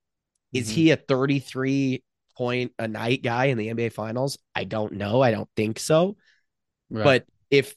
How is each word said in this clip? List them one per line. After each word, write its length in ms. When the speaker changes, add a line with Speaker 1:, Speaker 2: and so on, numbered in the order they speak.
Speaker 1:
Is 160
Speaker 2:
Mm-hmm. 60
Speaker 1:
he 160
a 60
thirty-three 1040
point 400
a 100
night 320
guy 260
in 120
the 100
N 80
B 80
A 60
Finals? 480
I 100
don't 300
know. 260
I 100
don't 260
think 220
so. 380
Speaker 2:
Right. 160
Speaker 1:
But 220
if, 260